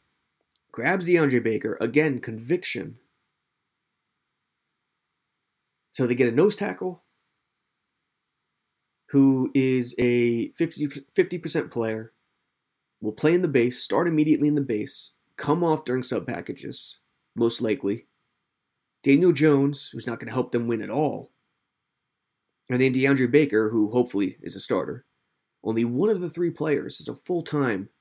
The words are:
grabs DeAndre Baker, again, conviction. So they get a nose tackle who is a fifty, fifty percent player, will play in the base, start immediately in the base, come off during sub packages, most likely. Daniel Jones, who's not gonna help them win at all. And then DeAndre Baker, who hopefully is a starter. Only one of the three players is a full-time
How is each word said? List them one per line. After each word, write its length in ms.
grabs 360
DeAndre 340
Baker, 380
again, 380
conviction. 800
So 140
they 80
get 140
a 80
nose 200
tackle 460
who 420
is 440
a 500
fifty, 380
fifty 240
percent 320
player, 420
will 120
play 200
in 80
the 80
base, 340
start 240
immediately 420
in 60
the 60
base, 520
come 260
off 220
during 160
sub 240
packages, 720
most 280
likely. 420
Daniel 300
Jones, 600
who's 140
not 140
gonna 120
help 200
them 140
win 160
at 80
all. 400
And 140
then 100
DeAndre 380
Baker, 400
who 220
hopefully 500
is 120
a 60
starter. 460
Only 220
one 240
of 100
the 80
three 220
players 500
is 80
a 60
full-time 720